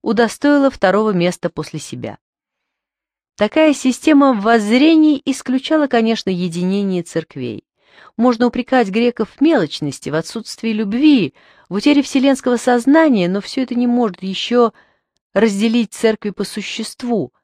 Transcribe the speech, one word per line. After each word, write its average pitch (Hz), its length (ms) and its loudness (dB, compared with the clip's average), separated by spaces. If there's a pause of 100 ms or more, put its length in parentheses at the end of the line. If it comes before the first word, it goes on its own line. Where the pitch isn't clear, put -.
удостоила 269 640 2
второго 208 400 0
места 180 400 -2
после 156 300 -10
себя. 113 380 -14 (1160)
Такая 302 380 2
система 277 600 2
воззрений 247 920 2
исключала, 269 640 -2
конечно, 226 420 -2
единение 185 760 -2
церквей. 127 640 -8 (520)
Можно 240 300 2
упрекать 240 420 0
греков 233 420 -2
в - 100 -6
мелочности, 175 680 -2
в 139 60 -6
отсутствии - 560 -6
любви, 220 600 2 (340)
в 175 80 -10
утере 285 260 2
вселенского 262 560 0
сознания, 247 680 2
но 190 140 -4
всё - 220 -6
это 247 100 -8
не 240 140 0
может 240 340 -2
ещё 214 520 0 (600)
разделить 220 600 0
церкви 220 360 -2
по 202 140 -8
существу. 214 880 -8 (100)